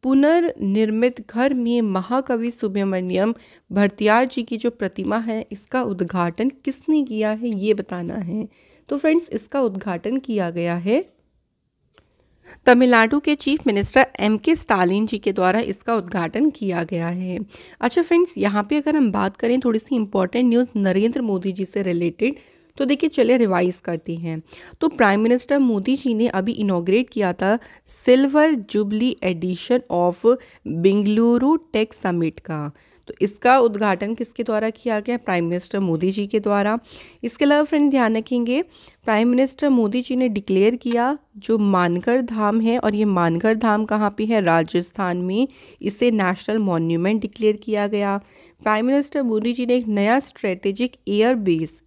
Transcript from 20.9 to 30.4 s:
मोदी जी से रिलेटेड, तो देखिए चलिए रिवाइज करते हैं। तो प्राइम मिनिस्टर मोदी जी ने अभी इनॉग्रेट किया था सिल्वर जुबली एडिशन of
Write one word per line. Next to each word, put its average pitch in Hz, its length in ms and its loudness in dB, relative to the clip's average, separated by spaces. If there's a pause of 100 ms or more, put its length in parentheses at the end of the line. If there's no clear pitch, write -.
मोदी 196 300 -2
जी 190 140 -6
से 196 180 -6
रिलेटेड, 175 520 -2 (420)
तो 277 80 0
देखिए 285 240 0
चलिए 247 280 2
रिवाइज 180 400 0
करते 170 380 -8
हैं। 165 280 -8 (380)
तो 320 60 2
प्राइम 208 320 4
मिनिस्टर 247 400 2
मोदी 240 360 2
जी 269 180 -2
ने 220 140 2
अभी 190 240 -2
इनॉग्रेट 196 580 0
किया 190 240 -2
था 196 260 0 (280)
सिल्वर 277 680 4
जुबली 214 680 -2
एडिशन 185 580 -2 (100)
of 180 460 2 (300)